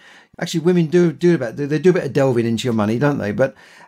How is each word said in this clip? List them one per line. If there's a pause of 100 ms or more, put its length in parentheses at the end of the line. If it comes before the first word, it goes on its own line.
(400)
Actually,
women
do,
do
about,
they
do
a
bit
of
delving
into
your
money,
don't
they?
But (340)